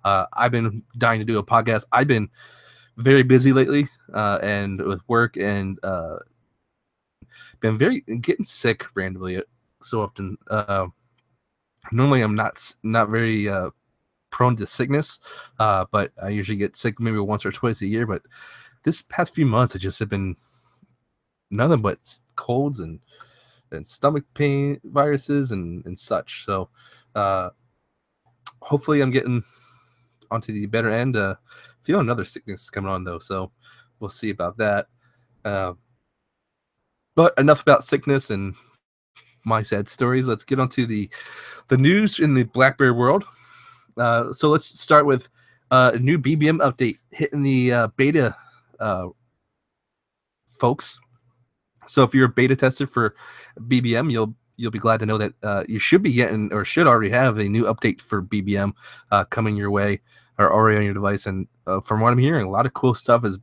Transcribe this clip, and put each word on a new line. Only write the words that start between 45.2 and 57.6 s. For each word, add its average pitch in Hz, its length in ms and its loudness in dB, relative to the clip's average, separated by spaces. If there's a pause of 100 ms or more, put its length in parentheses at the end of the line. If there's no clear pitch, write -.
uh, 127 240 6
a 117 40 -2
new 143 180 2
B 139 180 0
B 151 120 2
M 160 120 2
update 131 400 0 (100)
hitting 147 340 -4
the, 127 300 2
uh, 117 140 2 (100)
beta, 139 360 2 (460)
uh, 90 300 -4 (1500)
folks. - 440 -4 (840)
So - 180 2
if 123 100 2
you're 131 140 6
a - 20 0
beta 127 260 2
tester 131 320 0
for 113 280 -2 (520)
B 123 140 2
B 117 160 0
M, 147 120 0
you'll, 113 240 0 (220)
you'll 117 160 -6
be 110 80 -8
glad 110 220 2
to 107 40 -2
know 110 120 0
that, 107 160 -2 (100)
uh, 101 240 -2
you 110 120 -6
should 185 220 4
be 147 120 0
getting 107 400 0
or 104 100 -2
should 160 240 2
already 113 220 4
have 123 300 2
a 101 100 0
new 110 160 2